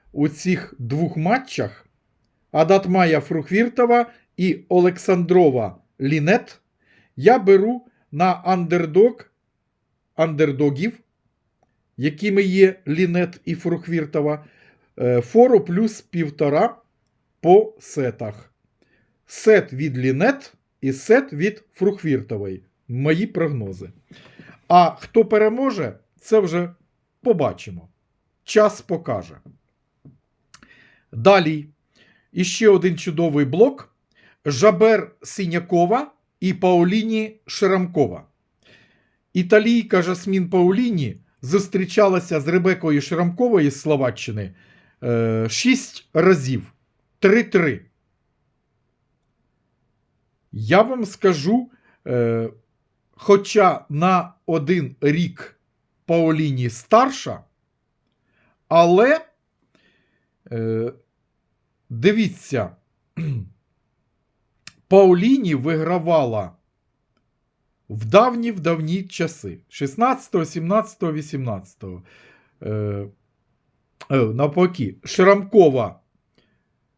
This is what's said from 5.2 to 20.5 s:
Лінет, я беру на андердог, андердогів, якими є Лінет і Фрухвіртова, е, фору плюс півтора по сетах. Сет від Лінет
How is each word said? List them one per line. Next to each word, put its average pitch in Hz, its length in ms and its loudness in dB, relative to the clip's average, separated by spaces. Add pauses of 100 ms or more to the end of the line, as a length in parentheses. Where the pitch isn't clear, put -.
Лінет, 151 600 -2 (560)
я 185 220 4
беру 202 480 2 (260)
на 180 200 0 (120)
андердог, 175 840 0 (840)
андердогів, 147 840 -2 (960)
якими 196 460 -2
є 190 460 2
Лінет 175 560 -2
і 170 100 -6
Фрухвіртова, 160 880 -4 (540)
е, 123 220 0
фору 233 400 6
плюс 196 400 -4
півтора 160 760 -2 (640)
по 202 400 4
сетах. 117 720 -10 (760)
Сет - 460 2
від 131 260 -6
Лінет 147 560 -2 (260)